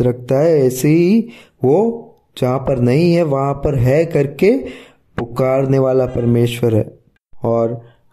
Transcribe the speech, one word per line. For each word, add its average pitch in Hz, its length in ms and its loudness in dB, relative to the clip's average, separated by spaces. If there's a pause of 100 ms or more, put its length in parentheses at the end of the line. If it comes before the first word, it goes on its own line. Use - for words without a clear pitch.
रखता 123 400 -2
है। 151 260 2
ऐसे 127 220 -2
ही 175 400 2 (360)
वो 202 380 0 (360)
जहाँ 127 200 -2
पर 127 200 -4
नहीं 147 360 2
है, 170 80 2
वहाँ 139 320 -2
पर 143 240 -4
है 131 280 2
करके 165 520 0 (600)
पुकारने 131 600 0
वाला 131 280 2
परमेश्वर 120 680 0
है, - 240 -2 (460)
और 117 380 -2 (300)